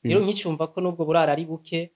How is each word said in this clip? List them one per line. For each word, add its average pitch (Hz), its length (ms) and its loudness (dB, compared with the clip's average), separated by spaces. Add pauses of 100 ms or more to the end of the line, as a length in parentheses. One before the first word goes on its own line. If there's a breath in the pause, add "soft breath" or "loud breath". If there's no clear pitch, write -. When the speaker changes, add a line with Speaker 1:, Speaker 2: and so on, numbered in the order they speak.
Speaker 1:
Rero 165 160 4
Speaker 2:
Mm. 196 60 2
Speaker 1:
nkicumva 160 460 -2
ko - 80 -6
n'ubwo 175 240 -2
buraro 160 280 4
ari 156 140 -2
buke 165 500 -8